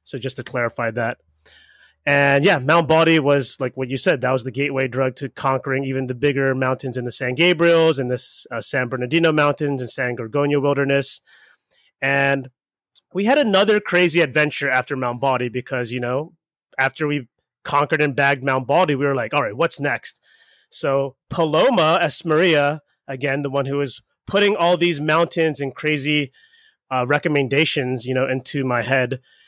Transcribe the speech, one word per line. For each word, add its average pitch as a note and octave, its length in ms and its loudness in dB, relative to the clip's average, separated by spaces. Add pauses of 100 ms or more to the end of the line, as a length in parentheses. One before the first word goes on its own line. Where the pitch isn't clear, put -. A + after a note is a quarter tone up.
So - 140 -10
just B2 200 -8
to A#2+ 60 -8
clarify A#2 480 -4
that. A#2 260 -4 (880)
And C#3+ 400 4
yeah, F3+ 140 4
Mount D3+ 280 2
Baldy D#3+ 300 6
was, C#3+ 420 2
like B2+ 160 -6
what C3 140 -6
you C3 80 -2
said, D3 240 0
that B2+ 100 0
was B2+ 120 0
the B2+ 80 -8
gateway C3+ 360 -2
drug C3 280 -2
to C#3 140 -10
conquering C3+ 560 -2
even C3 220 -4
the B2+ 60 -4
bigger C3+ 400 0
mountains C3 440 -4
in B2 80 -6
the A#2+ 60 -8
San B2+ 220 -4
Gabriels E3 640 4
and B2 140 -2
the B2+ 40 -2
S-, - 360 -10
uh, A#2 100 -6
San B2+ 280 -4
Bernardino C3+ 420 0
Mountains D3 500 0
and A#2+ 80 -8
San B2 260 -4
Gorgonio C#3+ 460 0
Wilderness. C#3 600 0 (800)
And C#3 480 0 (640)
we G3+ 120 -2
had C4 120 4
another G#3 420 4
crazy F3 400 2
adventure D3 500 0
after C3 280 -2
Mount B2 240 -4
Baldy B2+ 260 0
because, B2 440 -6
you B2 100 -6
know, B2+ 320 -4 (440)
after C3+ 300 -2
we D3 200 -4 (360)
conquered D3 380 0
and C#3+ 140 0
bagged C#3 280 0
Mount C3 240 -2
Baldy, D3+ 280 2
we C3+ 100 -2
were C#3 100 0
like, A#2+ 180 -4
"All D3 80 2
right, G#2 140 -4
what's D#3+ 240 -2
next?" C#3 400 -6 (500)
So C#3 460 -2 (140)
Paloma E3 720 2
Esmaria, D#3 800 2 (280)
again, C#3 360 -4
the C#3 60 -4
one C3+ 180 -2
who C#3 100 -4
was C#3 240 -6 (240)
putting G3+ 300 2
all F3 200 2
these E3 240 0
mountains D#3+ 600 0
and C3+ 120 -6
crazy, D3+ 580 -2 (580)
uh, B2+ 180 0
recommendations, C#3 960 0
you B2+ 80 -2
know, C3 140 0
into C3 380 -4
my B2 160 0
head, B2 400 -2 (260)